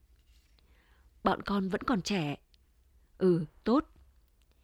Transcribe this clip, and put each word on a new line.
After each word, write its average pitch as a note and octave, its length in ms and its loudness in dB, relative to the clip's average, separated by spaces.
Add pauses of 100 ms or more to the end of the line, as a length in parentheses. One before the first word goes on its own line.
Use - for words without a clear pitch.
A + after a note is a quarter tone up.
(1200)
"Bọn - 180 0
con G3 280 -2
vẫn G3+ 140 -4
còn A3 180 0
trẻ." D#3+ 340 -4 (800)
"Ừ, F3 280 2 (180)
tốt." C4 220 2 (800)